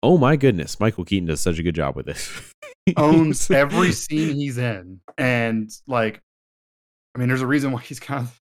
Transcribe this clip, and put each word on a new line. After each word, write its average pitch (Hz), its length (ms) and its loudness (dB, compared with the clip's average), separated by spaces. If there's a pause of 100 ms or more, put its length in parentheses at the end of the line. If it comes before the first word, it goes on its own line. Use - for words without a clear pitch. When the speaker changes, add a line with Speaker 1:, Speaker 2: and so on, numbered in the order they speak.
Speaker 1:
oh 165 160 6
my 139 180 4
goodness, 120 440 0
Michael 104 240 0
Keaton 92 240 -2
does 76 120 0
such 85 180 2
a 85 40 -4
good 82 120 0
job 69 220 -2
with 67 100 -10
this. - 240 -10 (280)
<laughs> - 380 -4
Speaker 2:
Owns 156 540 4
Speaker 1:
<laughs> - 0 -
Speaker 2:
every 160 420 2
scene 156 440 -4
he's 143 220 -4
in. 95 420 -6 (160)
And, 117 540 -2 (160)
like, 110 340 -2 (960)
I 120 40 -8
mean, 123 100 0
there's 131 140 0
a 131 40 -4
reason 139 260 0
why 120 80 -6
he's - 200 -16
kind 139 260 -8
of 120 200 -16